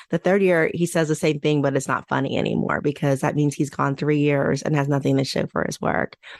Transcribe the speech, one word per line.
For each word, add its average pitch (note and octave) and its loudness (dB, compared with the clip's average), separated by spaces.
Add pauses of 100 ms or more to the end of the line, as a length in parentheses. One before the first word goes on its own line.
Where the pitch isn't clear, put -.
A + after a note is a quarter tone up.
(100)
The E3+ 0
third G3 2
year, F3 2
he E3+ 0
says E3 0
the D#3 0
same D3+ 0
thing, D3+ 2
but C#3 0
it's C3+ -2
not - -4
funny C3+ -2
anymore - 0
because C#3+ 0
that D3 0
means D3 2
he's C#3+ -2
gone C#3 -2
three D3 0
years C#3+ 0
and D3+ 0
has C#3 2
nothing C#3 0
to C3+ 0
show - -4
for - -4
his - -6
work. - -2 (240)